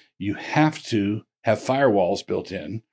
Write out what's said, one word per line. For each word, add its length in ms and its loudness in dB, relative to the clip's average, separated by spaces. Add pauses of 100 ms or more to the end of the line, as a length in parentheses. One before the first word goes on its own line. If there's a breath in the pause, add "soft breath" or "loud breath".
(180 soft breath)
you 160 -4
have 500 0
to 380 0 (200)
have 160 2
firewalls 680 2
built 260 -4
in 300 -8 (100)